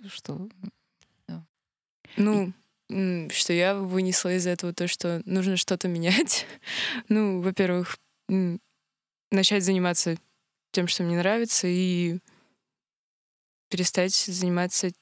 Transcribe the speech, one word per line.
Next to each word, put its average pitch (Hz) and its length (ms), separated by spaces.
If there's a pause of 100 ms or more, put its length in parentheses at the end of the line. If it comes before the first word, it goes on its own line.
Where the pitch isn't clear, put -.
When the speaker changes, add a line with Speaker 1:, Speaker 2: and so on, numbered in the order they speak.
Speaker 1:
что, 180 400 (800)
да. 165 160 (720)
Speaker 2:
Ну, 202 360 (360)
Speaker 1:
И - 60
Speaker 2:
м, 180 360
что - 220
я 180 220
вынесла 185 600
из 180 120
этого 175 260
то, 175 160
что 170 360
нужно 185 320
что-то 180 320
менять. 180 580 (300)
<laughs> - 320
Ну, 208 320
во-первых, 180 580 (300)
м, 180 320 (680)
начать 190 340
заниматься 175 520 (560)
тем, 175 160
что - 160
мне 170 120
нравится, 208 520
и 180 500 (1500)
перестать 180 440
заниматься 180 760 (120)